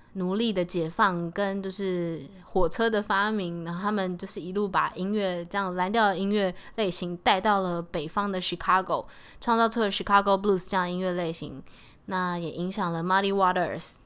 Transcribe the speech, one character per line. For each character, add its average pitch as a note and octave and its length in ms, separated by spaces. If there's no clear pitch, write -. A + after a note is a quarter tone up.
奴 F#3 220
隶 A#3 140
的 F#3 140
解 E3+ 240
放 F3 420
跟 G3 320
就 F#3+ 80
是 F3+ 520
火 F3+ 200
车 A3+ 220
的 G#3+ 140
发 G#3 280
明， F3 320
然 E3+ 140
后 F#3 60
他 G#3 100
们 F#3+ 240
就 F#3+ 100
是 F#3 140
一 F3+ 140
路 G3+ 120
把 D#3 280
音 F#3+ 180
乐， F#3 320
这 F#3 140
样 F#3+ 160
蓝 F#3 180
调 A3 140
的 F#3+ 100
音 G3 140
乐 G3 240
类 G#3 140
型 F3 280
带 G3+ 200
到 G3+ 220
了 F3 220
北 E3 260
方 G3+ 240
的 F#3 80
Chicago， F3+ 640
创 A#3 200
造 A#3 100
出 A#3 120
了 G#3 100
Chicago G3+ 500
Blues G3 260
这 - 80
样 F#3 120
的 F3+ 40
音 F3+ 80
乐 F#3 140
类 F3 180
型。 C#3 320
那 F3+ 320
也 E3+ 120
影 F3+ 220
响 F#3 180
了 E3 140
Muddy G3 300
Waters F3+ 720